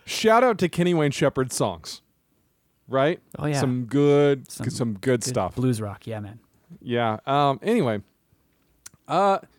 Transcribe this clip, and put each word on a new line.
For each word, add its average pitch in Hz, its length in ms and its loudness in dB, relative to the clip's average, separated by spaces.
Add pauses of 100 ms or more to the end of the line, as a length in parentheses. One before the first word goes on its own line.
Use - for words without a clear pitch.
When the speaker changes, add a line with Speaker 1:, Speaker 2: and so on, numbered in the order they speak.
Speaker 1:
shout 220 380 2
out 233 160 2
to 180 100 0
Kenny 175 240 0
Wayne 151 160 2
Shepherd's 135 460 0
songs, 95 480 -6 (840)
right? 135 320 0 (200)
Speaker 2:
Oh, 147 80 -4
yeah. 143 120 0
Speaker 1:
Some 127 260 0
good, 143 680 2
Speaker 2:
Some - 180 -6
Speaker 1:
some 120 240 -4
good 95 80 -10
Speaker 2:
good 127 220 0
Speaker 1:
stuff. 107 320 -4
Speaker 2:
blues 123 260 0
rock, 101 240 -10
yeah, 110 140 -10
man. 104 180 -14 (420)
Speaker 1:
Yeah. 117 460 -2
Um, 139 380 0
anyway, 139 400 0 (1040)
uh, 190 320 2 (200)